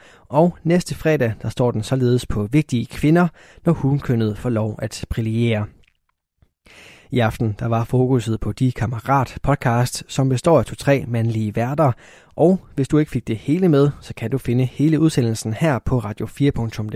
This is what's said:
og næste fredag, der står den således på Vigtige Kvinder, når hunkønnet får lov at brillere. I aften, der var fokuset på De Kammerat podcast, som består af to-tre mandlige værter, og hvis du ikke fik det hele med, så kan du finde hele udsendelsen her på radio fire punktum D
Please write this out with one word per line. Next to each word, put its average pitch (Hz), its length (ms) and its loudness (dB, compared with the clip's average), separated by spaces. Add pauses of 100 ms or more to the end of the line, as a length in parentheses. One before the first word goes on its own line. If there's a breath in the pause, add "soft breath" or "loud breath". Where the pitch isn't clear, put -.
(280 soft breath)
og 165 360 2
næste 165 300 0
fredag, 135 480 0
der 113 60 -4
står 123 220 0
den 107 120 -2
således 123 440 0
på 104 260 -2
Vigtige 131 340 0
Kvinder, 165 420 2 (360 loud breath)
når 170 80 4
hunkønnet 127 680 0
får 123 120 -4
lov 110 320 -4
at - 280 -10
brillere. 113 560 -2 (1400 loud breath)
I 123 80 -2
aften, 110 400 0
der 123 80 -6
var 117 180 0
fokuset 123 560 0
på 104 120 -4
De 127 200 0
Kammerat 123 680 -2
podcast, 123 680 0
som 135 200 0
består 135 300 4
af 110 60 2
to-tre - 440 0
mandlige 113 480 -2
værter, 131 360 2 (440 loud breath)
og 175 240 4 (140)
hvis 135 140 -2
du 151 100 4
ikke 151 120 0
fik - 180 -4
det 110 80 -2
hele 175 320 0
med, 143 220 6 (100)
så - 140 -14
kan 113 160 -6
du 135 80 -2
finde 123 260 0
hele 147 360 2
udsendelsen 120 540 0
her 147 240 0
på 127 200 -2
radio 107 280 -6
fire 139 260 0
punktum 110 360 -6
D 107 80 -10